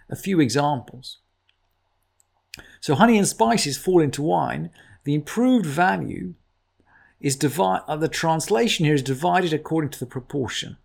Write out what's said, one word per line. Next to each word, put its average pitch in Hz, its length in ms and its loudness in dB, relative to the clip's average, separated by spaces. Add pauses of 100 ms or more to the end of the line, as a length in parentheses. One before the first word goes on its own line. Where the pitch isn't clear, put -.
a - 80 -8
few 190 220 -2
examples. 135 800 -2 (1600)
So 147 140 0
honey 214 240 6
and 190 80 4
spices 220 500 0
fall 185 240 2
into 143 220 0
wine. 160 480 -2 (340)
The 143 100 -2
improved 220 520 2
value 175 680 -2 (880)
is 139 160 -2
divi-, 147 260 0
uh, 185 340 -2
the 156 120 0
translation 165 760 0
here 151 100 4
is 139 80 2
divided 165 500 0
according 156 380 -2
to - 80 -14
the 127 80 -8
proportion. - 800 -8